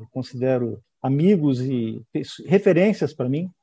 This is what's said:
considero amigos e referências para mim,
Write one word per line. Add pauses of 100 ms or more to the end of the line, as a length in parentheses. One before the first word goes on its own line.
(100)
considero (200)
amigos
e (440)
referências
para
mim, (120)